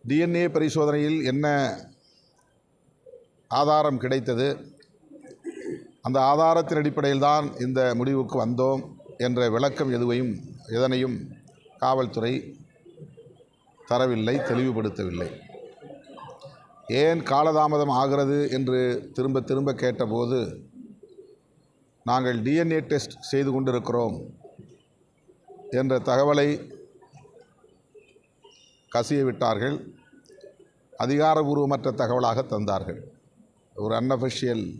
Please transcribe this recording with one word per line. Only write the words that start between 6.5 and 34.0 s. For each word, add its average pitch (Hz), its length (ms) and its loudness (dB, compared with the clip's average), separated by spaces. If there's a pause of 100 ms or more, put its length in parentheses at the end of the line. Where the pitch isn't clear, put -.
அடிப்படையில் 139 440 0
தான் 147 200 4 (200)
இந்த 131 160 0 (180)
முடிவுக்கு 131 400 0
வந்தோம் 127 420 0 (440)
என்ற 123 240 2
விளக்கம் 135 480 0
எதுவையும், 120 360 0 (440)
எதனையும் 127 380 0 (680)
காவல்துறை 127 500 0 (1600)
தரவில்லை, 123 440 2 (140)
தெளிவுபடுத்தவில்லை. 107 800 -2 (1700)
ஏன் 165 260 2
காலதாமதம் 151 680 4
ஆகிறது 139 380 2 (200)
என்று 127 240 0 (340)
திரும்ப 131 360 0
திரும்ப 135 220 0 (100)
கேட்டபோது, 120 580 0 (1600)
நாங்கள் 123 420 0
டி 147 160 2
என் 165 140 0
ஏ 151 40 0 (100)
டெஸ்ட் - 260 -4 (140)
செய்து 139 220 0
கொண்டிருக்கிறோம் 123 640 0 (1600)
என்ற 131 140 0 (140)
தகவலை 143 380 4 (2500)
கசிய 120 340 0
விட்டார்கள். 120 500 0 (1160)
அதிகாரபூர்வமற்ற 143 960 2 (100)
தகவலாக 120 440 2 (100)
தந்தார்கள், 95 480 -2 (720)
ஒரு 107 200 -2
அன்அஃபிஷியல் 123 680 -2 (160)